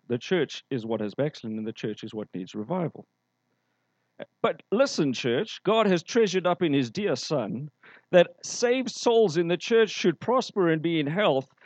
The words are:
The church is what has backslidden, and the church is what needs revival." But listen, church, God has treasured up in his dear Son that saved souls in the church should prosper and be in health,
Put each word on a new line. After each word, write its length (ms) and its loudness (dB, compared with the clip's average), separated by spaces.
The 100 -2
church 520 -2
is 160 -4
what 160 -4
has 120 -6
backslidden, 460 -6
and 80 -8
the 60 -8
church 300 -8
is 100 -12
what 200 -10
needs 220 -10
revival." 500 -6
But 300 -2
listen, 420 2
church, 500 -2
God 240 4
has 160 2
treasured 440 2
up 160 0
in 100 2
his 160 2
dear 260 -2
Son 540 -4
that 160 8
saved 480 -2
souls 460 2
in 100 2
the 100 0
church 320 2
should 300 0
prosper 500 0
and 120 2
be 180 0
in 80 0
health, 400 0